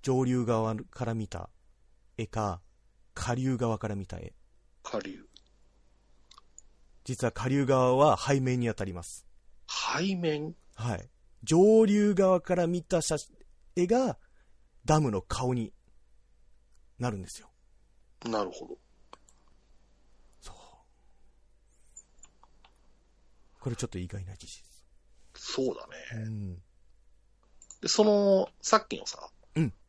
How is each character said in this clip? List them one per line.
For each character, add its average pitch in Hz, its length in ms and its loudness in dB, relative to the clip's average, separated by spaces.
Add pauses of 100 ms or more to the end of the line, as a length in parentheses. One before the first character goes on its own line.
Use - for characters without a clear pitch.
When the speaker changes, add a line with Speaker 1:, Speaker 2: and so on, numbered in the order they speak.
Speaker 1:
上 131 240 2
流 123 200 2
側 110 300 0
か - 300 -8
ら 113 80 -4
見 110 140 -6
た 87 220 -12 (680)
絵 113 100 -6
か、 104 340 -4 (520)
下 120 220 -4
流 131 220 -2
側 113 200 0
か 107 120 -6
ら 104 60 -4
見 95 120 -8
た 90 100 -12
絵。 - 160 -14 (500)
Speaker 2:
下 - 160 -6
流。 - 280 -12 (1800)
Speaker 1:
実 127 220 -6
は 113 60 0
下 127 180 -4
流 139 160 2
側 127 300 4
は 139 220 6
背 139 220 0
面 127 220 0
に 117 60 0
当 107 60 -2
た 101 120 -6
り 92 80 -8
ま 87 100 -12
す。 - 220 -16 (420)
Speaker 2:
背 190 480 -4
面？ 160 400 -4 (200)
Speaker 1:
は 113 200 -4
い。 - 140 -12 (340)
上 214 420 8
流 208 280 4
側 185 260 4
か 180 160 0
ら 175 120 2
見 175 160 -2
た 170 180 0
写-、 156 140 -2 (600)
絵 180 100 2
が 233 320 2 (680)
ダ 156 140 6
ム 135 120 2
の 98 100 -2
顔 127 320 -2
に 117 200 -4 (1300)
な 123 120 -4
る 101 60 -8
ん 92 40 -12
で - 80 -14
す - 120 -16
よ。 - 80 -20 (760)
Speaker 2:
な 110 180 -2
る 90 80 -6
ほ - 160 -18
ど。 - 100 -14 (1600)
Speaker 1:
そ - 120 -18
う。 - 20 -18 (3000)
こ - 100 -6
れ 117 60 -4
ち - 80 -6
ょ 117 40 -6
っ - 20 -12
と 92 100 -10
意 90 80 -8
外 95 180 -10
な 95 100 -14
事 - 120 -20
実。 - 160 -20 (720)
Speaker 2:
そ - 380 -4
う - 20 -6
だ - 120 -16
ね。 110 380 -12
Speaker 1:
う 113 40 -8
ん。 101 260 -8 (1300)
Speaker 2:
で、 - 60 -6
そ - 160 4
の、 202 460 4 (120)
さ - 160 4
っ - 100 0
き - 100 -8
の - 80 -14
さ、 - 240 -14 (260)
Speaker 1:
う 156 60 2
ん。 208 120 0 (160)